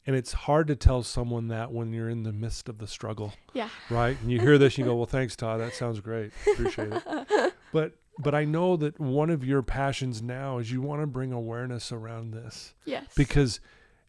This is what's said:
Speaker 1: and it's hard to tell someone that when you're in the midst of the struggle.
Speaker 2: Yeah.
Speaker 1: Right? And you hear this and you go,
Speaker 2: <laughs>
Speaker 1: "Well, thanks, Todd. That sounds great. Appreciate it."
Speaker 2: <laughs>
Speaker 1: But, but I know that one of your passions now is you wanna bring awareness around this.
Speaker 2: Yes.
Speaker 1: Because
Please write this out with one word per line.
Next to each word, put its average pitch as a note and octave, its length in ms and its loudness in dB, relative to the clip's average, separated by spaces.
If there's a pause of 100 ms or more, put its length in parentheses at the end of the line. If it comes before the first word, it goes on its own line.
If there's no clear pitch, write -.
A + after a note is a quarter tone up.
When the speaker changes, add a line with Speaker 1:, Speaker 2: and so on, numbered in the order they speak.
Speaker 1:
and C3+ 80 2
it's B2+ 180 0
hard D3+ 360 2
to D3 80 2
tell B2+ 260 8
someone A#2+ 460 -2
that A2+ 240 -4
when A#2 200 -4
you're A2+ 180 -4
in A#2 120 -4
the A2 100 -4
midst A2 360 -6
of A2 100 -10
the A2 80 -10
struggle. G#2 460 -8 (220)
Speaker 2:
Yeah. A3+ 160 -4 (200)
Speaker 1:
Right? A#2+ 300 2
And A2+ 100 -2
you B2 80 4
hear C#3 200 10
this C3+ 180 6
and C3+ 100 0
you B2 60 2
go, A#2+ 40 0
Speaker 2:
<laughs> - 0 -
Speaker 1:
"Well, A#2+ 100 0
thanks, B2+ 280 -2
Todd. A2+ 260 -2
That A#2 140 -6
sounds A#2 260 -4
great. A2 300 -6 (220)
Appreciate - 400 -2
it." D#4+ 640 0
Speaker 2:
<laughs> - 140 -20
Speaker 1:
But, D#3+ 200 0 (260)
but C#3+ 160 0
I D3+ 100 2
know E3+ 340 2
that D3 200 -2
one D3 320 2
of D3 140 0
your C3+ 180 4
passions C3 580 -2
now B2+ 380 -6
is A#2 140 -4
you B2+ 100 -2
wanna D3 240 -2
bring C3 260 -4
awareness A#2+ 600 -6
around A2+ 400 -10
this. - 420 -14 (100)
Speaker 2:
Yes. - 200 -8 (120)
Speaker 1:
Because C#3 440 2 (480)